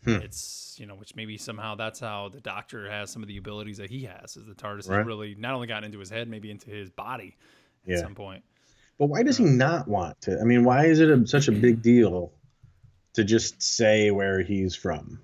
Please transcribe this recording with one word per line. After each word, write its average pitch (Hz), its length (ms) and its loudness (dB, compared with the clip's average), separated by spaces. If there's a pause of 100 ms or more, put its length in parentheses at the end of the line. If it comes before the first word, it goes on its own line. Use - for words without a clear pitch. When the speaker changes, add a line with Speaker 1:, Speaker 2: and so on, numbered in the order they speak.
Speaker 1:
Hmm. 120 80 0
Speaker 2:
It's, - 640 -10
you 107 80 -16
know, 101 80 -20
which 101 220 -20
maybe 107 200 -12
somehow 107 380 -12
that's 110 240 -10
how 104 300 -10
the 95 120 -20
doctor 104 480 -14
has 104 220 -10
some 117 100 -16
of 107 80 -14
the 101 80 -14
abilities 104 420 -14
that 98 120 -14
he 131 140 -12
has, 95 320 -18
is 107 100 -20
the 104 80 -20
tardis 101 340 -12
Speaker 1:
Right. 98 100 0
Speaker 2:
has 107 80 0
really 107 280 -10
not 117 200 -8
only 123 120 -8
gotten 110 180 -8
into 107 140 -14
his 95 100 -16
head, 113 200 -10
maybe 107 240 -14
into 104 180 -18
his 104 180 -14
body 110 480 -14 (480)
at 92 100 -8
Speaker 1:
Yeah. 87 60 0
Speaker 2:
some 98 140 -10
point. 98 300 -18 (520)
Speaker 1:
But 143 100 2
why 170 180 0
does 254 140 2
he 247 60 4
Speaker 2:
Uh, 170 60 6
Speaker 1:
not 139 380 2
want 95 320 -4
to? - 200 -4
I 107 40 -2
mean, 120 180 6
why 127 240 6
is 160 140 6
it 156 100 8
a, 127 160 6
such 143 220 2
a 120 40 4
big 113 300 4
deal 107 480 4 (840)
to 110 100 2
just 107 360 0
say 107 520 4
where 98 280 0
he's 95 360 -2
from? 80 480 -6